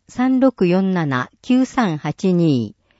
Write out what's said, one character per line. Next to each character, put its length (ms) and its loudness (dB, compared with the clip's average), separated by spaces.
三 320 -2
六 280 2
四 260 0
七 380 -2
九 240 2
三 320 -2
八 340 -4
二。 440 0